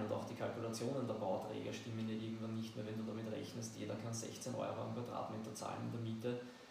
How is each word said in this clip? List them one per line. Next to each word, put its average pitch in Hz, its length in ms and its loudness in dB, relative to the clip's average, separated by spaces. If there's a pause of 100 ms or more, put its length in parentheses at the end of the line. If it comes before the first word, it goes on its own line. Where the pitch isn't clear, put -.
Und - 80 2
auch 110 120 2
die 117 100 -4
Kalkulationen 117 720 2
der 110 80 2
Bauträger 107 580 2
stimmen 110 360 0
ja 110 60 2
irgendwann 110 420 0
nicht 110 200 -2
mehr, 107 100 0
wenn 107 120 -2
du 110 120 0
damit 110 220 -2
rechnest, 110 460 -2
jeder 107 160 0
kann 113 180 0
sechzehn 117 420 -2
Euro 101 280 2
am 113 120 0
Quadratmeter 113 600 -2
zahlen 110 320 -2
in 117 60 0
der 117 80 0
Miete. 113 400 2 (300)